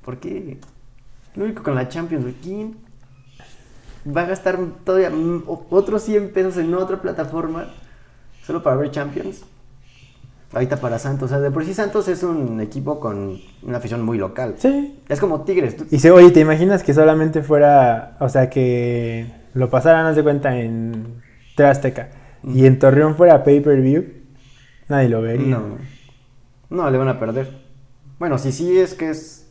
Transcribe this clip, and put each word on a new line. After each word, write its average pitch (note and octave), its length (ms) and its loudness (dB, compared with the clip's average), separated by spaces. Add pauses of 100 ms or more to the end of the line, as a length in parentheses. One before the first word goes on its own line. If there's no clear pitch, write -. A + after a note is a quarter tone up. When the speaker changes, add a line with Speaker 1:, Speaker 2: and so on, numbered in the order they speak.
Speaker 1:
¿Por B2+ 140 -14
qué? D#3+ 400 -14 (760)
Lo G3+ 100 -8
único A3 180 -10
con C#3 120 -4
la B2+ 140 -4
Champions, D#3+ 360 -8
güey. B2+ 180 -10
¿Quién G#3+ 340 -12 (1400)
va E3+ 60 -2
a F3 40 -4
gastar F#3 320 -4 (260)
todavía, F#3 260 0
mm, E3 360 -4
o-, E3 240 -12
otros G3+ 320 0
cien G#3 300 -2
pesos F#3 240 -2
en E3+ 180 -4
otra F#3 260 -4
plataforma D#3+ 680 -8 (760)
solo E3 200 -8
para C#3 140 0
ver C#3+ 140 -4
Champions? - 540 -10 (1080)
Ahorita C3 260 -4
para A#2 200 -6
Santos. C#3 280 -6
O - 20 -6
sea, C#3 120 -4
de C#3+ 120 -2
por D#3 120 -4
sí F#3 100 -8
Santos G3+ 340 -4
es F3 160 -4
un C3 360 -4
equipo C#3 380 -8
con G2 400 -10 (240)
una B2 160 -8
afición A#2 240 -8
muy A2+ 160 -4
local. G2+ 400 -8
Speaker 2:
Sí. C#4+ 500 -2
Speaker 1:
Es C#3+ 120 -4
como E3 220 -2
Tigres. E3+ 340 0
Tú - 160 -12
Speaker 2:
Y C#3+ 80 2
se, D#3 100 8
oye, F3+ 220 12
¿te D#3 80 6
imaginas E3 420 2
que - 100 0
solamente D#3 500 2
fuera, C#3 760 4
o C3 100 -2
sea, C3 220 0
que A#2+ 800 -2 (240)
lo B2+ 160 -2
pasaran, D#3+ 360 4
haz D#3 100 0
de D3+ 80 0
cuenta, C#3+ 340 0
en A2+ 640 -8 (340)
T D3 60 4
V C#3+ 80 8
Azteca C3+ 380 -4 (340)
Speaker 1:
Ujú. C3+ 160 -10
Speaker 2:
y C3 80 8
en C3 140 6
Torreón D3 340 4
fuera D#3+ 300 6
pay-per-view? C#3+ 600 2 (840)
Nadie C3+ 200 2
lo A2+ 140 0
vería. B2+ 340 -2
Speaker 1:
No. A2 60 -6 (1040)
No, E3 220 -4
le C3 80 2
van C3 100 0
a B2 120 -4
perder. A#2+ 360 -8 (600)
Bueno, F3 200 -4
si C#3 120 -4
sí E3+ 260 -2
es F#3 180 0
que D#3+ 160 -6
es - 400 -14